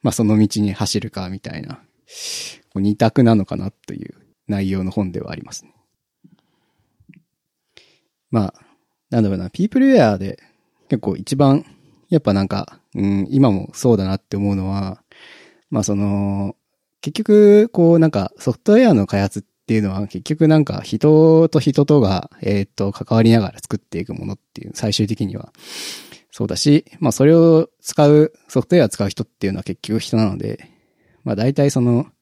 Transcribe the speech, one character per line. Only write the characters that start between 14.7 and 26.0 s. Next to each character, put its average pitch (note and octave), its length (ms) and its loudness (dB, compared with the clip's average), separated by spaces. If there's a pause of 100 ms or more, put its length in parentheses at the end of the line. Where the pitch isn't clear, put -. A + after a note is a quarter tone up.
は、 G2 320 -8 (680)
ま A#2 120 -4
あ - 20 -2
そ G#2 140 -4
の、 G2+ 580 -4 (460)
結 D3 140 -10 (100)
局、 G#3 460 6
こ E3+ 240 4
う E3+ 40 4
な D#3+ 100 4
ん - 40 2
か F#2+ 260 -4
ソ - 140 -2
フ - 80 -8
ト G#3 140 4
ウ - 20 6
ェ B3 140 6
ア D#3+ 40 6
の G2+ 140 2
開 G2 120 -2
発 G2 200 -4
っ - 20 -20 (240)
て A#2 80 0
い A2 60 2
う - 20 -2
の G2+ 80 -2
は G2 160 -6
結 - 160 -14
局 D#3 240 0
な D#3 120 6
ん D3 60 2
か - 180 -8
人 D#3 680 4
と - 100 0
人 C#3 260 2
と D3 160 4
が、 F#2 300 -2 (100)
え G2+ 220 -2
ー G2+ 60 -6
っ - 40 -20
と、 G2 200 -4
関 - 240 -4
わ A2+ 60 4
り A2+ 100 6
な A#2 80 4
が F#2+ 100 -4
ら - 80 -20
作 - 200 -10
っ - 20 -10
て - 180 -12
い F2+ 60 -8
く - 100 -12
も - 120 -12
の G2 80 -10
っ - 40 -18
て - 240 -20
い - 60 -16
う、 - 60 -16
最 G#2+ 200 -4
終 G#2 140 -2
的 A2 180 -6
に F#2+ 100 -10
は - 160 -16 (800)